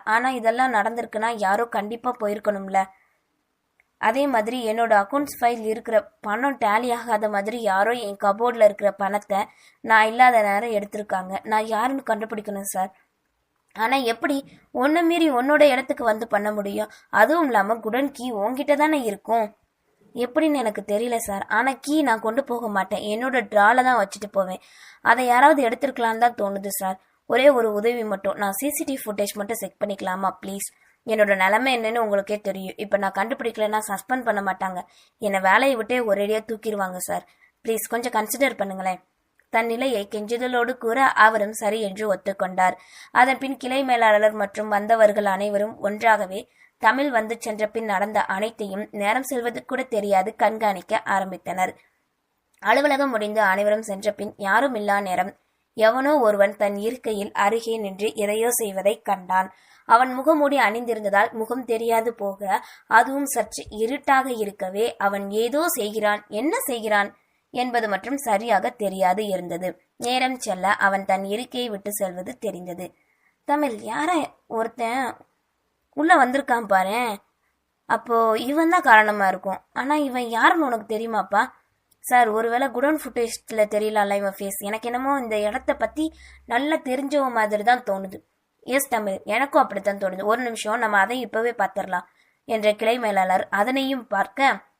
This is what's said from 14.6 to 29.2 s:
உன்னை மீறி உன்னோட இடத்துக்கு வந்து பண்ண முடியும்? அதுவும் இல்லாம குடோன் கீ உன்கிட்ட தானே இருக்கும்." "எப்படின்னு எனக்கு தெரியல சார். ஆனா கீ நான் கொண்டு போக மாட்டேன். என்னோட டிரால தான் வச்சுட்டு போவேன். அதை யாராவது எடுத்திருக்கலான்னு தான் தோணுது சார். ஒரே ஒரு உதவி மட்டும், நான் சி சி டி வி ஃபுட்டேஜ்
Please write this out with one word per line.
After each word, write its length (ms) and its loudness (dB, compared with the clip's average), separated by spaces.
உன்னை 320 2
மீறி 280 4
உன்னோட 320 4
இடத்துக்கு 420 4
வந்து 240 0
பண்ண 240 0
முடியும்? 380 -4
அதுவும் 340 6
இல்லாம 320 2
குடோன் 340 -2
கீ 220 -12
உன்கிட்ட 440 0
தானே 260 2
இருக்கும்." 440 -2
"எப்படின்னு 420 0
எனக்கு 300 -2
தெரியல 300 -2
சார். 320 -6
ஆனா 220 2
கீ 220 -4
நான் 180 0
கொண்டு 240 -2
போக 240 -6
மாட்டேன். 360 -2
என்னோட 400 -4
டிரால 380 4
தான் 200 4
வச்சுட்டு 300 -6
போவேன். 300 -2
அதை 240 4
யாராவது 360 6
எடுத்திருக்கலான்னு 640 2
தான் 140 0
தோணுது 280 -4
சார். 300 -4
ஒரே 200 6
ஒரு 220 2
உதவி 320 0
மட்டும், 300 -4
நான் 180 -2
சி 180 -4
சி 140 -6
டி 100 -4
வி 100 -8
ஃபுட்டேஜ் 300 -4